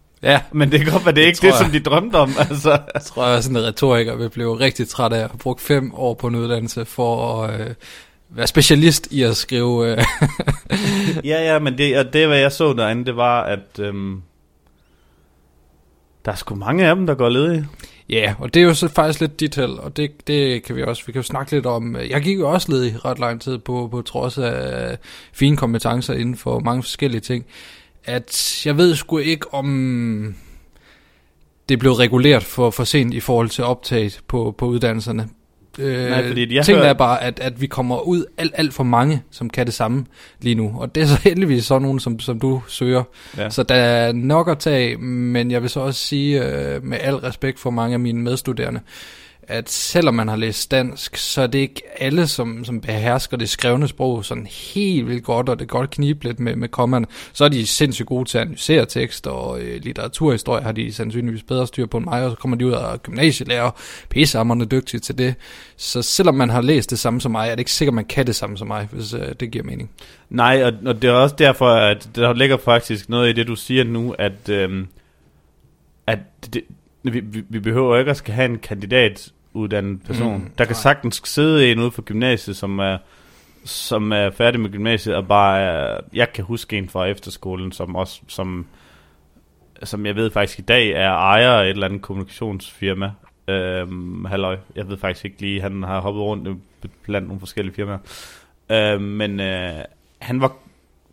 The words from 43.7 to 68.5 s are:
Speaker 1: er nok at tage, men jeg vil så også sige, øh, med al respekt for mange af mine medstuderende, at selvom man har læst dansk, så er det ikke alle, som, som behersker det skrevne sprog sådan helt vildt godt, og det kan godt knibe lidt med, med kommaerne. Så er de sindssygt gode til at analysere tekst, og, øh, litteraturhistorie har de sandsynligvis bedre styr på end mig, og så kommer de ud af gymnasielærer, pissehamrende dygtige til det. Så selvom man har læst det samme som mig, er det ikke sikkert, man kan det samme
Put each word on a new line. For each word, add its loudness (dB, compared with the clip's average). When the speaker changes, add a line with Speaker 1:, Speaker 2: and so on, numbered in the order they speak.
Speaker 1:
er 4
nok 2
at 0
tage, 0
men 0
jeg 2
vil -2
så -6
også -4
sige, 0
øh, -4
med -6
al 0
respekt -6
for -4
mange -2
af 0
mine -2
medstuderende, -4
at -6
selvom 2
man 0
har -2
læst -4
dansk, -2
så -2
er 2
det 0
ikke -4
alle, 2
som, -6
som -6
behersker -2
det -2
skrevne 2
sprog -2
sådan -8
helt 0
vildt -4
godt, 0
og 0
det -10
kan -2
godt -2
knibe -2
lidt -6
med, -2
med -4
kommaerne. 0
Så 4
er 8
de 0
sindssygt 0
gode -4
til 0
at 2
analysere 2
tekst, -6
og, -6
øh, -10
litteraturhistorie -2
har -4
de -6
sandsynligvis -6
bedre -2
styr -4
på -6
end -4
mig, -2
og -2
så -8
kommer -2
de 0
ud 2
af -4
gymnasielærer, 0
pissehamrende 2
dygtige -2
til -8
det. 0
Så -6
selvom 4
man 4
har 2
læst 4
det -2
samme 0
som -2
mig, -2
er -2
det -6
ikke -4
sikkert, 2
man -2
kan 0
det 0
samme -6